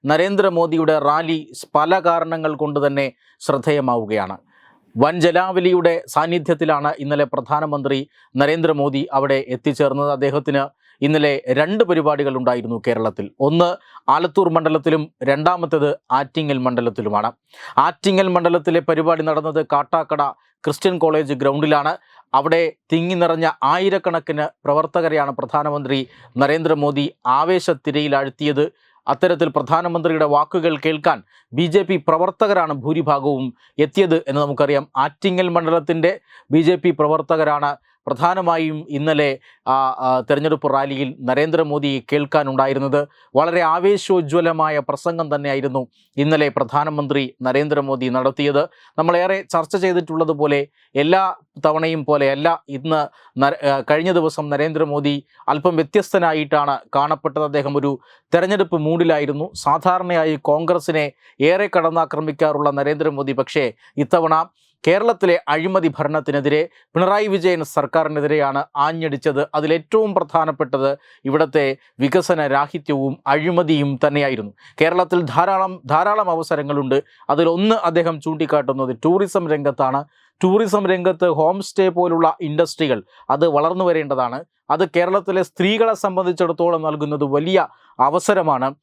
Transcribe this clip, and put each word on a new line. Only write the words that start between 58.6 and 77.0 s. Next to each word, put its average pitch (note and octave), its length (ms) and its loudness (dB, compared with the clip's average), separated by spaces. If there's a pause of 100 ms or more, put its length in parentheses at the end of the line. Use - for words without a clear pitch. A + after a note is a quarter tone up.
മൂഡിലായിരുന്നു. D#3 640 0 (180)
സാധാരണയായി E3 720 0 (140)
കോൺഗ്രസിനെ D#3+ 540 0 (460)
ഏറെ G3+ 240 2
കടന്നാക്രമിക്കാറുള്ള D#3 1040 0
നരേന്ദ്രമോദി C#3+ 600 -2
പക്ഷേ C3+ 240 -2 (400)
ഇത്തവണ D#3+ 300 4 (520)
കേരളത്തിലെ F#3+ 480 4 (180)
അഴിമതി E3+ 420 0
ഭരണത്തിനെതിരെ, D3 640 -2 (340)
പിണറായി G3 400 0
വിജയൻ F3 280 0 (140)
സർക്കാരിനെതിരെയാണ് D3 840 0 (240)
ആഞ്ഞടിച്ചത്. D3+ 560 -2 (160)
അതിലേറ്റവും E3 600 0
പ്രധാനപ്പെട്ടത് D3+ 760 0 (380)
ഇവിടുത്തെ D3 360 2 (380)
വികസന E3+ 420 2 (100)
രാഹിത്യവും C#3+ 580 -2 (200)
അഴിമതിയും D3+ 580 0 (120)
തന്നെയായിരുന്നു. C#3 480 -2 (300)
കേരളത്തിൽ F3 400 2 (120)
ധാരാളം, F#3+ 400 2 (200)
ധാരാളം G3 420 2
അവസരങ്ങളുണ്ട്. C#3+ 600 -2 (360)